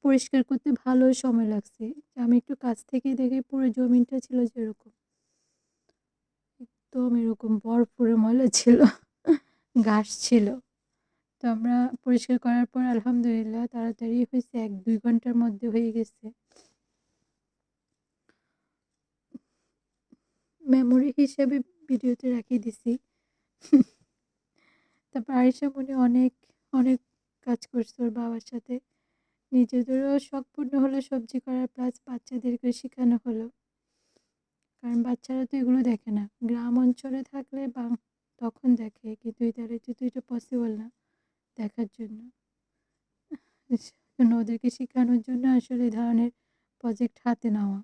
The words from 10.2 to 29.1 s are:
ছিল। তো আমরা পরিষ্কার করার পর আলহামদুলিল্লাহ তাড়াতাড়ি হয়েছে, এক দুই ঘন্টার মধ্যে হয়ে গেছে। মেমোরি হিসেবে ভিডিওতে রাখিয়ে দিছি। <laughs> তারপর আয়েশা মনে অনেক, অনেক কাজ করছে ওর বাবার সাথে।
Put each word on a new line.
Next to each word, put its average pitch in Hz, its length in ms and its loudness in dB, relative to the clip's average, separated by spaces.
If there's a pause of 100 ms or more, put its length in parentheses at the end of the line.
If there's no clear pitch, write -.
ছিল। 220 260 4 (880)
তো - 140 -12
আমরা 233 280 0 (240)
পরিষ্কার 247 380 2
করার 240 280 2
পর 254 180 -4
আলহামদুলিল্লাহ 233 840 0
তাড়াতাড়ি 226 580 -4
হয়েছে, 247 340 -4
এক 220 200 -4
দুই 220 200 0
ঘন্টার 233 360 0
মধ্যে 233 340 0
হয়ে 226 240 0
গেছে। 226 320 -6 (4000)
মেমোরি 262 540 4
হিসেবে 277 400 0 (280)
ভিডিওতে 254 460 -2
রাখিয়ে 240 300 -2
দিছি। 226 300 -8 (680)
<laughs> - 360 4 (1080)
তারপর 269 300 -8
আয়েশা 254 340 2
মনে 269 280 -6
অনেক, 254 360 4 (400)
অনেক 254 260 2 (480)
কাজ 240 200 -2
করছে 233 320 -6
ওর 240 120 -2
বাবার 233 360 -8
সাথে। 247 280 -10 (760)